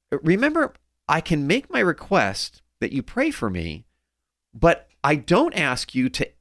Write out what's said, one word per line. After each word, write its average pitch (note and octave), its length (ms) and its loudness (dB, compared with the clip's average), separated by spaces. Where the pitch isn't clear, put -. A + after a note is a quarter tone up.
Remember, B3 600 0
I D#3 120 0
can D3 280 -2
make A#3 240 0
my F4 80 0
request E3 840 0
that - 140 -2
you C3+ 80 -2
pray C#4+ 300 -2
for A2+ 180 -4
me, E2 360 -6
but D#3+ 340 2
I D3 120 2
don't A3 400 2
ask C3+ 400 -4
you B2+ 140 0
to - 200 -6